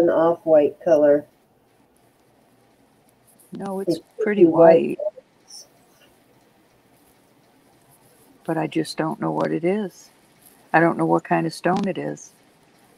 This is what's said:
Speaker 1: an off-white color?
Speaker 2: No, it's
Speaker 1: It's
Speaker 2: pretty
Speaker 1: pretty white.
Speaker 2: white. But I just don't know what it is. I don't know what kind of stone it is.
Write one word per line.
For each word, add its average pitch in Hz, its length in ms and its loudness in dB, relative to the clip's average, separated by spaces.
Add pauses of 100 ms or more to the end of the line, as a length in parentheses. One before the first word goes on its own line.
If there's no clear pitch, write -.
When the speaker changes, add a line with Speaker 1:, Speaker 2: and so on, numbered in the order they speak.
Speaker 1:
an 170 80 2
off-white 160 720 0
color? 147 400 2 (2250)
Speaker 2:
No, 190 280 -10
it's 180 180 -4
Speaker 1:
It's - 80 -18 (140)
Speaker 2:
pretty 220 40 -4
Speaker 1:
pretty 202 220 4
white. 165 540 4
Speaker 2:
white. - 0 - (3500)
But 160 120 -6
I 156 100 -4
just 156 300 -6
don't 160 240 -6
know 160 100 -6
what 156 200 -4
it 160 120 -6
is. 190 460 -6 (640)
I 160 60 4
don't 165 180 0
know 160 80 -2
what 165 180 0
kind 165 240 -4
of 160 60 -10
stone 196 340 -4
it 165 100 -6
is. 151 340 -12 (680)